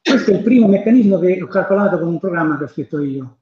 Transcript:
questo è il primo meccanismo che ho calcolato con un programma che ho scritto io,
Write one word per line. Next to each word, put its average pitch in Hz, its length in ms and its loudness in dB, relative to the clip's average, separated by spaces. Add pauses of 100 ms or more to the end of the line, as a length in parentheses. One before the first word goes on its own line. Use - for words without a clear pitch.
questo 233 300 0
è - 20 4
il 185 80 -2
primo 233 260 4
meccanismo 202 520 2
che 180 200 0
ho 180 60 -10
calcolato 190 540 0
con 165 80 -4
un 170 120 -4
programma 165 380 -4
che 147 60 -8
ho 139 40 -10
scritto 147 320 -10
io, 135 420 -10